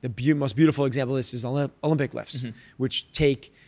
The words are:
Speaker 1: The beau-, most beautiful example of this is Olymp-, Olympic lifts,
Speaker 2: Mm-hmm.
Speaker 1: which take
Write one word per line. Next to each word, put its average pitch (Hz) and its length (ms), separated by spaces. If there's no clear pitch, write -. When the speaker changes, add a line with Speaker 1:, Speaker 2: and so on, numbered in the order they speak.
Speaker 1:
The 127 80
beau-, 127 260
most 139 200
beautiful 143 300
example 131 300
of 131 40
this - 140
is 120 100
Olymp-, 135 280
Olympic 147 300
lifts, 123 300
Speaker 2:
Mm-hmm. 113 140
Speaker 1:
which - 340
take 139 420